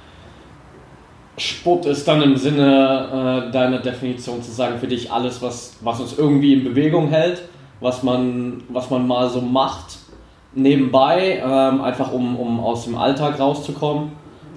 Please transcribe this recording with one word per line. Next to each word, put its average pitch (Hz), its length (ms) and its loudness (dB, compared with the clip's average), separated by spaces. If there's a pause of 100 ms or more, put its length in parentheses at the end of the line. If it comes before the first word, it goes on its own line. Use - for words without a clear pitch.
(1400)
Sport - 480 -2
ist 143 220 -2
dann 156 140 4
im 139 160 6
Sinne, 131 1080 2
äh, 120 40 -10
deiner 127 280 2
Definition 123 640 -6
zu 117 80 -14
sagen, 120 260 -4
für 117 100 -6
dich 120 240 -6
alles, 120 300 -4
was, - 400 -10
was 117 180 -4
uns 117 180 -8
irgendwie 143 360 4
in 135 100 4
Bewegung 151 440 2
hält, 160 340 0 (380)
was 123 240 -4
man, 123 640 -2
was 123 200 -6
man 123 180 0
mal 123 220 2
so 123 120 -4
macht, 127 560 -2 (560)
nebenbei, 139 920 4
ähm, 135 380 2
einfach 123 300 -4
um, 123 260 -2
um 117 220 -2
aus 117 240 -2
dem 117 120 -6
Alltag 143 440 0
rauszukommen. 151 720 -2 (460)